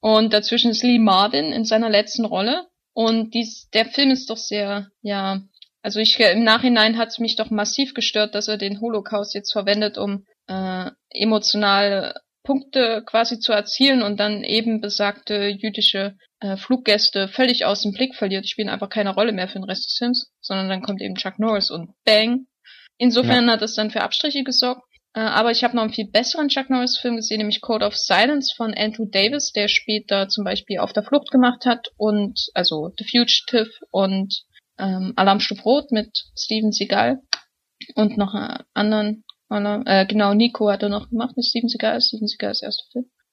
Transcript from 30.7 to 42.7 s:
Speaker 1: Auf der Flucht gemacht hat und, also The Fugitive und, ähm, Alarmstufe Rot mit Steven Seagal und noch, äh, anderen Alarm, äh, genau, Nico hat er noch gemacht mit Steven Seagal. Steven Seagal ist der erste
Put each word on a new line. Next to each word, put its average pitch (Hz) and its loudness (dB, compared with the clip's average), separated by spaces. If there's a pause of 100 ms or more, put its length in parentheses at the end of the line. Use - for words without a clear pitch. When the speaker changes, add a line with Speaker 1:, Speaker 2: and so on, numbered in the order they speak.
Speaker 1:
Auf - -4
der 208 0
Flucht 285 0
gemacht 247 2
hat 233 0 (100)
und, 208 0 (140)
also 165 -2
The 208 -12
Fugitive 240 0 (200)
und, 190 -2 (340)
ähm, 190 -4
Alarmstufe 196 2
Rot 285 2
mit 214 0 (280)
Steven 220 0
Seagal 208 0 (760)
und 214 2
noch, 202 0
äh, - -6 (160)
anderen 214 0 (260)
Alarm, 208 -2
äh, 196 6
genau, 202 2
Nico 220 4
hat 202 0
er 208 0
noch 208 -6
gemacht 233 -4
mit 240 -2
Steven 233 -2
Seagal. 220 -2
Steven 220 -2
Seagal 208 -6
ist - -4
der - -8
erste - -8